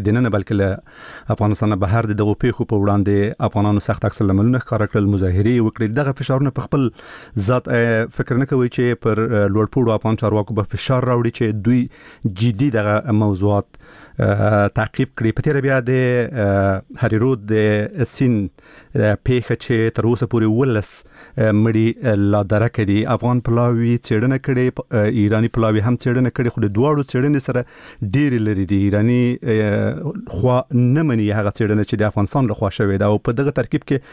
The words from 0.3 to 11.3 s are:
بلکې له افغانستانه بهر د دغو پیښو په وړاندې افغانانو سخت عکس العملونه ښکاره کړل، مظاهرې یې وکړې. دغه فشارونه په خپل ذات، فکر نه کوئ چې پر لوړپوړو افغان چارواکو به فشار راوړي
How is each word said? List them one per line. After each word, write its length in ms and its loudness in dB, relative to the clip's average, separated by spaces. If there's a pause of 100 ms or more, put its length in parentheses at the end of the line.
بلکې 260 -2
له 80 2 (680)
افغانستانه 480 0
بهر 280 0
د 100 -2
دغو 140 2 (100)
پیښو 260 -2
په 100 2
وړاندې 680 0
افغانانو 400 0
سخت 200 -2
عکس 160 -4
العملونه 380 2
ښکاره 300 -2
کړل، 220 2
مظاهرې 420 2
یې 100 2
وکړې. 200 -2 (120)
دغه 120 0 (100)
فشارونه 400 -2
په 80 -10
خپل 200 0 (600)
ذات، 200 0 (480)
فکر 260 -2
نه 100 -6
کوئ 140 2
چې 380 -2
پر 220 0
لوړپوړو 720 0
افغان 240 -2
چارواکو 380 0
به 140 -6
فشار 360 -2
راوړي 260 0